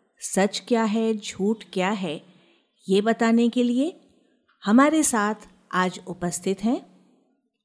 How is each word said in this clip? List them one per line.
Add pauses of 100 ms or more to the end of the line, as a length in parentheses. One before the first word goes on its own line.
(180)
सच
क्या
है,
झूठ
क्या
है, (680)
ये
बताने
के
लिए (640)
हमारे
साथ (380)
आज
उपस्थित
हैं (800)